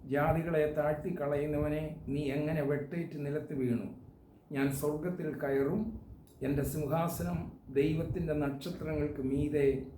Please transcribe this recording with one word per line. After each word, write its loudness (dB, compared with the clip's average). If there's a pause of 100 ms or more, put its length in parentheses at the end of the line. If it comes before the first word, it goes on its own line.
(140)
ജാതികളെ 4 (140)
താഴ്ത്തിക്കളയുന്നവനെ, 0 (300)
നീ 0 (160)
എങ്ങനെ 0 (100)
വെട്ടേറ്റ് -4
നിലത്ത് -4
വീണു? 0 (680)
ഞാൻ 4 (140)
സ്വർഗത്തിൽ -2 (140)
കയറും, 2 (680)
എൻ്റെ 2 (100)
സിംഹാസനം 0 (400)
ദൈവത്തിൻ്റെ 2
നക്ഷത്രങ്ങൾക്ക് -2
മീതെ 4 (300)